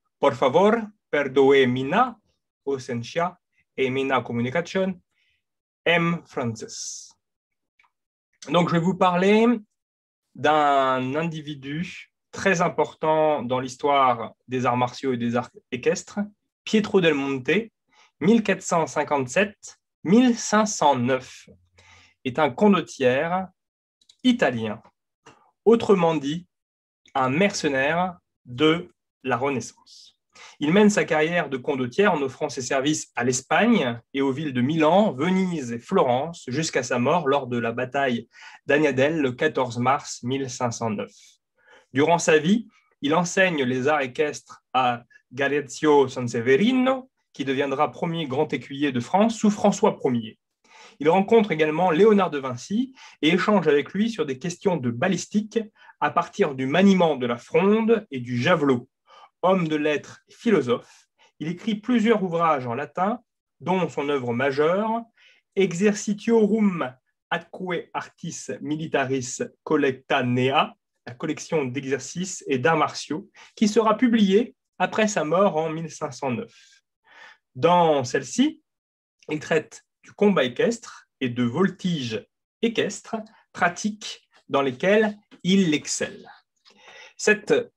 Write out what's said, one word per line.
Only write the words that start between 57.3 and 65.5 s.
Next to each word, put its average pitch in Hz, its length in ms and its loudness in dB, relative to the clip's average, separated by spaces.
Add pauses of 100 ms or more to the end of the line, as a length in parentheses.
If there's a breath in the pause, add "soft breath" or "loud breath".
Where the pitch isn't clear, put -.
fronde 214 720 0
et 131 100 -6
du 123 160 -6
javelot. 139 500 0 (540 loud breath)
Homme 180 260 2
de 156 80 -2
lettres 147 520 -4
et - 60 -20
philosophe, - 760 -2 (320 soft breath)
il 151 100 -6
écrit 208 260 -6
plusieurs 220 480 2
ouvrages 165 420 0
en 117 80 -6
latin, 175 460 -4 (400)
dont 170 300 -2
son 143 200 -4
œuvre 123 240 -2
majeure, 165 720 0 (520 soft breath)